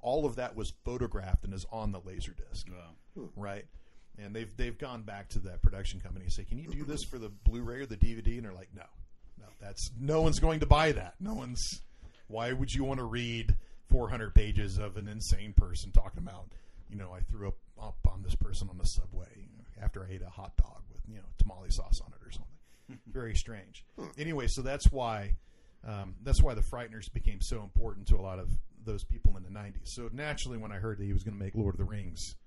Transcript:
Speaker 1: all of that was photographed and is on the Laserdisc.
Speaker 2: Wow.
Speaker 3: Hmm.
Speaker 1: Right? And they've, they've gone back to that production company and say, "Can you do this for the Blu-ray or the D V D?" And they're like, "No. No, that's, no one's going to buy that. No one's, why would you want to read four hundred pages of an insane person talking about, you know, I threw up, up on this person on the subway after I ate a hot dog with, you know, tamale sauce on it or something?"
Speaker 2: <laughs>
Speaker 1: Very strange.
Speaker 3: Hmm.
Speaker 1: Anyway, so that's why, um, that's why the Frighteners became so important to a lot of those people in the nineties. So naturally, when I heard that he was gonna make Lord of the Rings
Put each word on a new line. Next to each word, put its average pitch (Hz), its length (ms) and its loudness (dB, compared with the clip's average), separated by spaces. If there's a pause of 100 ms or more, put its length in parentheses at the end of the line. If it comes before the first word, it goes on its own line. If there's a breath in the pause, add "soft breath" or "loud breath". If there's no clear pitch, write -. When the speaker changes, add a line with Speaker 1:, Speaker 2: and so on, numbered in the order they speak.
Speaker 1:
all 147 240 0
of 113 120 -2
that 117 180 -6
was 110 180 -6 (100)
photographed 117 600 -2
and 98 80 -4
is 95 180 -8
on 110 200 -4
the 92 100 -8
Laserdisc. - 680 -8
Speaker 2:
Wow. 87 200 -16 (260)
Speaker 3:
Hmm. 98 240 -12
Speaker 1:
Right? 101 260 -8 (520 soft breath)
And 104 180 -12
they've, 113 220 -10
they've 120 200 -2
gone 123 260 -10
back 101 260 -12
to - 100 2
that 90 220 -2
production 95 400 6
company 90 240 -10
and 90 80 2
say, 101 100 0
"Can - 140 -4
you 160 120 -10
do 143 140 -4
this 147 200 -6
for - 140 -8
the 110 120 -10
Blu-ray 113 500 0
or 139 60 -8
the 110 100 -10
D 113 180 4
V 113 80 -6
D?" 110 140 2
And 117 100 -10
they're 98 80 -12
like, 92 220 -16
"No. 92 80 -18 (560)
No, - 60 -20 (140)
that's, - 300 -6 (100)
no 151 220 2
one's 156 180 6
going 160 200 4
to 151 60 2
buy 151 260 8
that. 90 280 -4
No 110 140 -6
one's, 123 480 -4 (460 loud breath)
why 113 240 -4
would 131 200 0
you 139 120 0
want 131 160 -2
to 123 60 -4
read 117 500 2 (340 loud breath)
four 123 200 6
hundred 110 260 0
pages 104 420 6
of 104 200 -4
an 104 100 -8
insane 107 480 0
person 92 360 4
talking - 280 8
about, 92 320 -10 (380 loud breath)
you 101 80 -12
know, 92 160 -10
I 92 80 -6
threw 101 260 -4
up, 95 100 -4 (240)
up 107 160 -10 (140)
on 95 100 -6
this 101 140 2
person 101 340 0
on 92 80 -12
the 90 60 -4
subway 98 640 -2 (340)
after 104 220 -2
I 95 100 -10
ate 92 80 -8
a 90 80 -10
hot 95 280 -6
dog - 240 2 (120)
with, - 140 -10
you 107 80 -12
know, 101 120 -14 (100)
tamale 95 340 4
sauce - 340 2
on - 60 -18
it - 140 -18
or - 60 -14
something?" - 760 -12
Speaker 2:
<laughs> - 20 -20
Speaker 1:
Very 110 280 -6
strange. - 500 -2 (120)
Speaker 3:
Hmm. 110 100 -12 (100)
Speaker 1:
Anyway, 147 300 -2
so 120 140 0
that's 139 300 4
why, 110 460 -2 (500 soft breath)
um, 98 340 -10
that's 139 220 6
why 139 100 6
the 113 80 0
Frighteners 113 500 -4
became 104 300 2
so 110 220 -4
important 104 460 2
to 107 80 10
a 98 40 4
lot 95 180 -6
of 90 100 -4 (340)
those 107 220 -4
people - 320 6
in 95 60 -10
the 98 60 -12
nineties. 104 460 -10
So 120 160 -8
naturally, 131 460 -6
when 107 160 -8
I 101 40 -8
heard 104 220 -6
that 101 60 -6
he 101 80 -2
was 98 100 2
gonna 104 140 -8
make 98 180 -6
Lord 101 200 0
of - 40 -6
the 98 60 0
Rings 101 500 -8 (100)